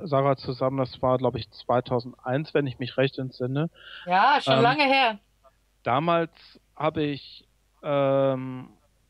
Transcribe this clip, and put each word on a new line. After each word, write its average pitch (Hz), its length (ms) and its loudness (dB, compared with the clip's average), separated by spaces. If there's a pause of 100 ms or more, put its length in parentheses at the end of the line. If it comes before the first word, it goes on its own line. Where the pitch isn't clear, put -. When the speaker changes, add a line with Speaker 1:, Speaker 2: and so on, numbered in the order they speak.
Speaker 1:
Sarah 139 300 2
zusammen. 131 420 -4
Das - 240 -4
war, 127 160 2
glaub 123 180 0
ich, 110 140 -8
zweitausendeins, 127 1040 -4
wenn 143 120 2
ich 123 120 -8
mich 127 180 -8
recht 135 220 0
entsinne. 131 500 -4 (360)
Speaker 2:
Ja, 214 360 4
schon - 180 2
Speaker 1:
Ähm, - 40 4
Speaker 2:
lange 277 220 4
her. 262 340 2 (640)
Speaker 1:
damals 165 480 2 (460)
habe 160 280 -2
ich, - 420 -8 (360)
ähm, 135 880 0 (400)